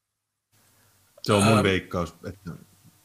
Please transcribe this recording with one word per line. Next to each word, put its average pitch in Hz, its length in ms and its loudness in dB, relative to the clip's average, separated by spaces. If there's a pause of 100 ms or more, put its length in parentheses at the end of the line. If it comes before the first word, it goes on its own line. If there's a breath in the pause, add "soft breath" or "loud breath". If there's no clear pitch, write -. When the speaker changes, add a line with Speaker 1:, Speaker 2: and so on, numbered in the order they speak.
(1200)
Speaker 1:
se 110 120 -2
on 101 100 4
mun 107 140 4
Speaker 2:
Ää, 101 60 2
Speaker 1:
veikkaus, 90 520 -2 (120)
että - 240 -14 (540)